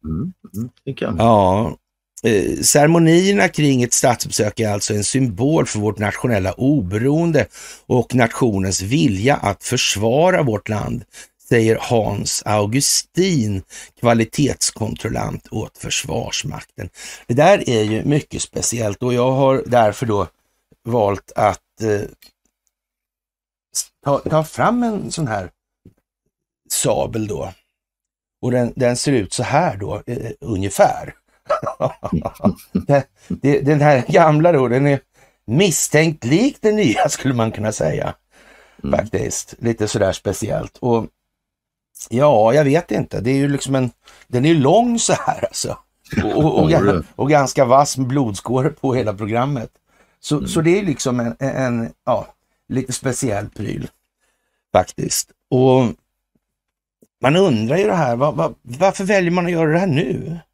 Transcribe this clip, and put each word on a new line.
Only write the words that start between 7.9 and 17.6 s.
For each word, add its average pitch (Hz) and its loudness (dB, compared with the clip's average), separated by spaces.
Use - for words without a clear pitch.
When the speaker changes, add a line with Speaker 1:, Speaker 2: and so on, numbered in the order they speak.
Speaker 2:
nationens 98 0
vilja 117 0
att - -4
försvara 156 0
vårt 110 -2
land, 117 -6
säger 113 4
Hans 110 -2
Augustin, 110 0
kvalitetskontrollant 113 -2
åt - -8
Försvarsmakten. - -8
Det 120 -2
där 165 4